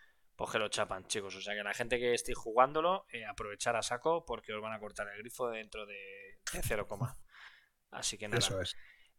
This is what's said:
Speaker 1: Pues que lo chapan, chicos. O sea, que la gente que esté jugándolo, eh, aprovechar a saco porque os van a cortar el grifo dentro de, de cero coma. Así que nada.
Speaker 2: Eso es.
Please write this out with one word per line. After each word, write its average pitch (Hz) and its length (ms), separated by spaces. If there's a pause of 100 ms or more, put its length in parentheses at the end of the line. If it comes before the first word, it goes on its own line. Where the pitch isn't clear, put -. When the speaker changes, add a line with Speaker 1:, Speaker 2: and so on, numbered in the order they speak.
(380)
Speaker 1:
Pues 107 140
que 117 80
lo 107 100
chapan, 98 360
chicos. 98 300
O 95 60
sea, 101 140
que 104 80
la 101 100
gente 120 260
que 120 140
esté 120 200
jugándolo, 147 760
eh, 113 140
aprovechar 104 500
a 110 60
saco 160 440
porque 113 280
os 107 80
van 110 100
a 110 80
cortar 104 300
el 101 100
grifo 120 300
dentro 110 360
de, 98 540 (140)
de - 100
cero 104 240
coma. 117 320 (720)
Así - 260
que 104 120
nada. 117 100
Speaker 2:
Eso 98 220
es. - 160 (420)